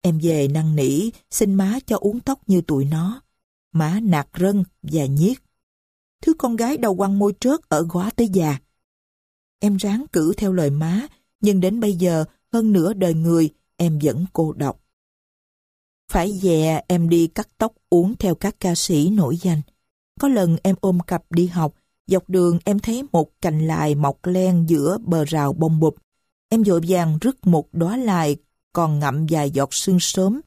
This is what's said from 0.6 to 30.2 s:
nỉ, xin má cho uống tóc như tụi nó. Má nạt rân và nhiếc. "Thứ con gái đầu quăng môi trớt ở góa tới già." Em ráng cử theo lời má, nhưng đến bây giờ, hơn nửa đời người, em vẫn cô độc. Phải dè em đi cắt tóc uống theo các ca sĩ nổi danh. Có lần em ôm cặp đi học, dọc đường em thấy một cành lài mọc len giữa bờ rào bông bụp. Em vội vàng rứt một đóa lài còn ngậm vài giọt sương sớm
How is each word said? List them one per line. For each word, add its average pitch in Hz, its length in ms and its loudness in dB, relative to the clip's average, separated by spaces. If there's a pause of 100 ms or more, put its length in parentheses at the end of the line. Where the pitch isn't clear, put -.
nỉ, 143 340 0 (200)
xin 202 240 0
má 196 320 0
cho - 140 -2
uống 208 200 -2
tóc 269 260 -4
như 185 140 4
tụi 143 240 -2
nó. 165 360 -2 (520)
Má 160 300 -2
nạt 170 260 0 (100)
rân 190 260 0 (180)
và 147 240 -2
nhiếc. 160 360 0 (800)
"Thứ 320 120 2
con 240 220 -2
gái 240 200 -2
đầu 220 200 0
quăng 196 220 0
môi 202 220 2
trớt 285 280 0
ở 156 140 0
góa 175 280 -4
tới 233 180 0
già." 160 300 0 (1000)
Em 202 160 0
ráng 208 360 -2
cử 165 240 2
theo 196 160 -2
lời 160 180 0
má, 165 360 -2 (340)
nhưng 202 200 2
đến 196 200 0
bây 208 120 0
giờ, 170 320 0 (280)
hơn 226 200 2
nửa 185 200 2
đời 185 220 0
người, 160 360 2 (260)
em 160 260 0
vẫn 151 300 0
cô 160 200 -2
độc. - 280 -6 (1300)
Phải 196 200 -2
dè 160 560 0
em 170 200 2
đi 170 180 4
cắt 208 220 -8 (100)
tóc 220 140 -2 (180)
uống 180 260 2
theo 180 180 -2
các - 260 -6
ca 175 140 0
sĩ 165 360 0
nổi 170 260 2
danh. 170 240 -2 (600)
Có 285 80 0
lần 185 340 2
em 190 180 0
ôm 185 200 0
cặp 170 300 -6
đi 170 160 2
học, 170 280 -4 (320)
dọc 185 220 0
đường 175 360 2
em 202 140 0
thấy 226 240 -6 (100)
một - 300 -2
cành 156 240 0
lài 156 280 0
mọc 143 320 -2
len 180 420 2
giữa 165 360 0
bờ 165 200 0
rào 147 280 -2
bông 160 280 0
bụp. 156 140 2 (540)
Em 226 140 2
vội 185 260 2
vàng 170 320 0
rứt - 260 -2
một 165 260 2
đóa 170 240 -2
lài 175 400 -2 (360)
còn 156 260 0
ngậm 147 320 -2
vài 147 200 0
giọt 139 240 -2
sương 180 260 2
sớm 196 460 -2